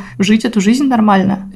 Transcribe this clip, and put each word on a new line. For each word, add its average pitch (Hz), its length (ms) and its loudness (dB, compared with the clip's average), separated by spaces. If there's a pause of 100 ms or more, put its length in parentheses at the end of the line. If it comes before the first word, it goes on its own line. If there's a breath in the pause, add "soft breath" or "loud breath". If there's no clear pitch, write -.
(200 loud breath)
жить 214 260 0
эту 220 160 -2
жизнь 240 240 2
нормально. 202 680 0